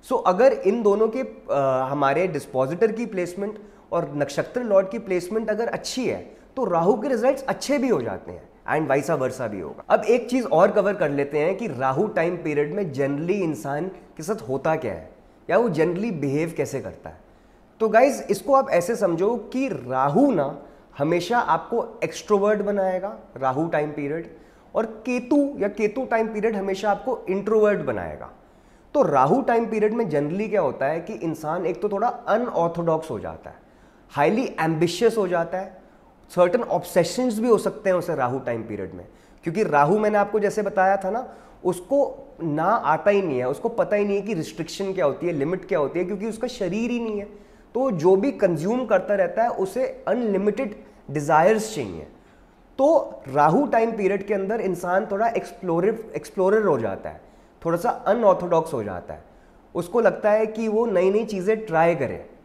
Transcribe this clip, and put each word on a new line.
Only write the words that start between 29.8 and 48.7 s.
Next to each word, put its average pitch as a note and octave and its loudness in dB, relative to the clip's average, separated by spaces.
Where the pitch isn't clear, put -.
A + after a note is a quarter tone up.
में A#3+ 0
generally D#3+ -2
क्या G3+ 2
होता C3+ 0
है D#3 0
कि E3+ -10
इंसान E3 -4
एक E3 -4
तो G#3 -2
थोड़ा G3+ 0
अनऑर्थोडॉक्स E3+ -2
हो A2 -6
जाता D#2+ -12
है, - -18
हाईली F#3 2
एंबिशियस E3+ 0
हो G3 0
जाता E3+ -2
है, F#3+ -10
सर्टेन F3+ 4
ऑब्सेशंस G#3 0
भी A3+ 0
हो A3+ 6
सकते F#3+ -2
हैं F3+ 4
उसे E3 -2
राहु B2+ 0
टाइम A#2+ -4
पीरियड G2+ -8
में, F2+ -16
क्योंकि F3 -2
राहु D3+ 4
मैंने G#3+ 2
आपको G3+ 2
जैसे G3+ 0
बताया G3 2
था F#3+ -4
ना, A#3 -6
उसको F#3 0
ना D#3+ -2
आता F3 2
ही G3+ 4
नहीं D3 -2
है, B2+ 0
उसको C#3+ -4
पता F#3+ 0
ही G#3 2
नहीं G3+ 0
है G3+ 0
कि G#3 -6
रिस्ट्रिक्शन F3+ -6
क्या F#3 0
होती C#3 0
है, E3+ -2
लिमिट E3 -2
क्या F3+ 0
होती C#3+ -2
है, F#3 -2
क्योंकि F#3+ -6
उसका A3+ -6
शरीर A3 -4
ही A#3+ -2
नहीं A3 -4
है। - -14
तो C4 0
जो F3+ 6
भी G#3 2
कंज्यूम G3 0